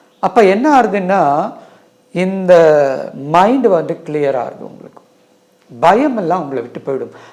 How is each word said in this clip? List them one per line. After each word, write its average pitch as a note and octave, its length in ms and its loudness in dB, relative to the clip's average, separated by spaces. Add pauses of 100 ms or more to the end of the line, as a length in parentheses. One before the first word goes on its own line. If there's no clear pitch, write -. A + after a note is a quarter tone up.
(180)
அப்ப G3+ 260 2
என்ன B3 360 2
ஆகுதுன்னா, F#3 720 0 (600)
இந்த F#3 420 0 (600)
மைண்ட் F3+ 520 0
வந்து E3 380 0
கிளியர் D3 320 -4
ஆகுது - 280 -8
உங்களுக்கு. - 320 -20 (840)
பயம் A#3 360 2
எல்லாம் F3+ 260 -4
உங்களை C#3 200 -8
விட்டு - 300 -12
போயிடும். A#2+ 220 -8 (180)